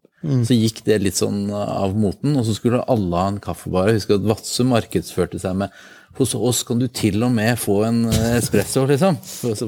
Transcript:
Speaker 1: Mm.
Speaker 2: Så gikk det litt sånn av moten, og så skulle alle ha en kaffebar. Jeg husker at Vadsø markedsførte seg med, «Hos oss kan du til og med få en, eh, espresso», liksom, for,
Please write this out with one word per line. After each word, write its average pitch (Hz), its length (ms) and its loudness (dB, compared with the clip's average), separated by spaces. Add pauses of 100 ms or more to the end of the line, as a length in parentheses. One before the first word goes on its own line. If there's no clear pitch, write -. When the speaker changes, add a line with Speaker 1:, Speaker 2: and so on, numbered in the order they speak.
(200)
Speaker 1:
Mm. 139 240 0
Speaker 2:
Så 123 120 2
gikk 110 280 0
det 107 160 2
litt 95 200 0
sånn 101 320 -2
av 101 440 -2
moten, 110 400 0
og 123 120 0
så 110 80 0
skulle 120 320 0
alle 92 320 0
ha 95 80 0
en 98 120 -4
kaffebar. 92 500 -2
Jeg 113 100 2
husker 101 160 0
at 98 120 0
Vadsø - 360 -2
markedsførte 104 800 -2
seg 92 180 -4
med, 98 160 -4 (360)
«Hos - 240 0
oss 120 260 0
kan 117 160 -2
du 127 100 2
til 107 360 0
og 123 100 2
med 113 240 2
få 101 260 0
en, 117 220 2
eh, 113 320 2
espresso», - 480 0
liksom, 147 320 4
for, - 500 -6